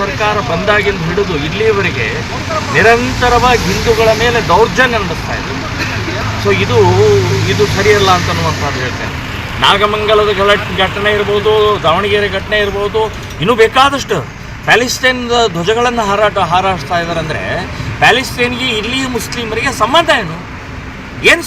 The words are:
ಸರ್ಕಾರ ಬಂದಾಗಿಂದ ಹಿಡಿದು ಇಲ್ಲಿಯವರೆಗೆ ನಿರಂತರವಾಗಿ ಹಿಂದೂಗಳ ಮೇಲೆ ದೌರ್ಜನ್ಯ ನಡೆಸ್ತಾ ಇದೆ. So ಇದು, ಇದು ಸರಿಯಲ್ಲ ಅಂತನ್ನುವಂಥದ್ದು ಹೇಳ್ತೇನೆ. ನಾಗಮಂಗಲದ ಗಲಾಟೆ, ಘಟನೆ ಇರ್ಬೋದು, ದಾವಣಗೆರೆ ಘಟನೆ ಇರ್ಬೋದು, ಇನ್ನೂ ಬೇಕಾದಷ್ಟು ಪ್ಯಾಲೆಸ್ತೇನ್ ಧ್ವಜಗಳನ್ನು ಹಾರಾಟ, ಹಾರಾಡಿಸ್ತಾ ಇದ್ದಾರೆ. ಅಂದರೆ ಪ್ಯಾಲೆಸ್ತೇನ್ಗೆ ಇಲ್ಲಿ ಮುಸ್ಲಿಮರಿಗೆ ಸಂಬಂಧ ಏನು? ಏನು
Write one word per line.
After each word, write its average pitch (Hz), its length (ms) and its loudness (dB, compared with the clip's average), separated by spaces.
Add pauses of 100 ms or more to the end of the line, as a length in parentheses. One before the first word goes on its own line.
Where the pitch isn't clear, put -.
ಸರ್ಕಾರ 208 360 0 (140)
ಬಂದಾಗಿಂದ 196 580 0
ಹಿಡಿದು 180 280 0 (120)
ಇಲ್ಲಿಯವರೆಗೆ 190 600 0 (680)
ನಿರಂತರವಾಗಿ 240 960 4
ಹಿಂದೂಗಳ 220 400 2 (120)
ಮೇಲೆ 233 180 2 (120)
ದೌರ್ಜನ್ಯ 220 520 4
ನಡೆಸ್ತಾ 147 360 -4
ಇದೆ. - 140 -6 (880)
So 202 80 2 (140)
ಇದು, - 140 2 (760)
ಇದು 202 120 2 (100)
ಸರಿಯಲ್ಲ 202 420 4
ಅಂತನ್ನುವಂಥದ್ದು 160 640 -2
ಹೇಳ್ತೇನೆ. 113 320 -8 (480)
ನಾಗಮಂಗಲದ 208 680 0 (100)
ಗಲಾಟೆ, 202 280 2 (160)
ಘಟನೆ 202 340 -2
ಇರ್ಬೋದು, 208 340 2 (340)
ದಾವಣಗೆರೆ 202 420 2 (100)
ಘಟನೆ 208 280 -2
ಇರ್ಬೋದು, 202 360 -2 (400)
ಇನ್ನೂ 214 200 2
ಬೇಕಾದಷ್ಟು 254 540 2 (500)
ಪ್ಯಾಲೆಸ್ತೇನ್ 247 560 0 (320)
ಧ್ವಜಗಳನ್ನು 226 540 0
ಹಾರಾಟ, 202 300 2 (140)
ಹಾರಾಡಿಸ್ತಾ 185 500 0
ಇದ್ದಾರೆ. 165 220 -4
ಅಂದರೆ 131 180 -6 (600)
ಪ್ಯಾಲೆಸ್ತೇನ್ಗೆ 247 680 0 (100)
ಇಲ್ಲಿ 233 220 -4 (140)
ಮುಸ್ಲಿಮರಿಗೆ 226 560 -4 (100)
ಸಂಬಂಧ 302 300 4 (120)
ಏನು? 165 140 -6 (960)
ಏನು 330 160 2